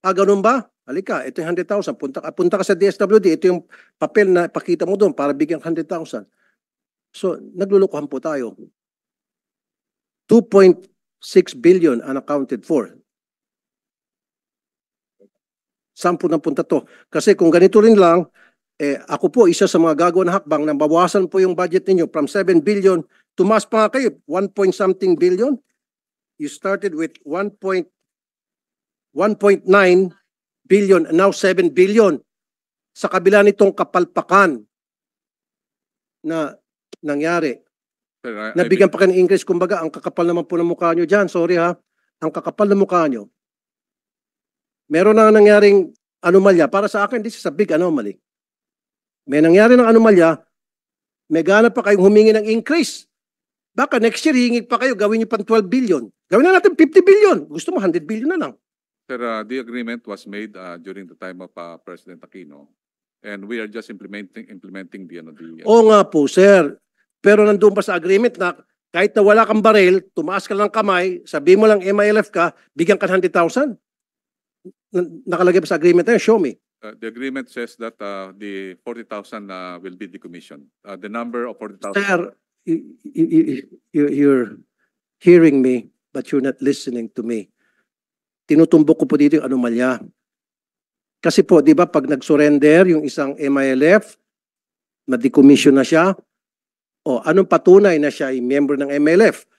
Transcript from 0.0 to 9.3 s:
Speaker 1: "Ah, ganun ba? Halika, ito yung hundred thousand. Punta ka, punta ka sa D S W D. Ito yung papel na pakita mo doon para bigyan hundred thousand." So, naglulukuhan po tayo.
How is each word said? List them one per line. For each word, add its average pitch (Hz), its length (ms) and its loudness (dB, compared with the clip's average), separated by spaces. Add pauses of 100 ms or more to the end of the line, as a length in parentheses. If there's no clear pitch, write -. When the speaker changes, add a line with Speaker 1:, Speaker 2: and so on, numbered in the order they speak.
Speaker 1:
"Ah, 185 160 -2
ganun 196 240 0
ba? 233 240 0 (240)
Halika, 147 400 -8
ito 156 160 -10
yung 170 80 -6
hundred 175 160 -8
thousand. 196 320 -8
Punta 135 240 -12
ka, 156 80 -12
punta 180 240 -2
ka 185 80 -4
sa 208 80 -2
D 190 160 0
S 185 80 -4
W 208 240 2
D. 175 160 0
Ito 180 160 0
yung 175 80 -4 (400)
papel 190 320 0
na 175 160 0
pakita 170 400 -6
mo 202 80 -4
doon 196 160 0
para 139 240 -4
bigyan 151 240 -6
hundred 160 320 -8
thousand." 147 320 -12 (880)
So, 180 240 -8
naglulukuhan 190 720 -2
po 139 80 -12
tayo. 131 400 -8 (1700)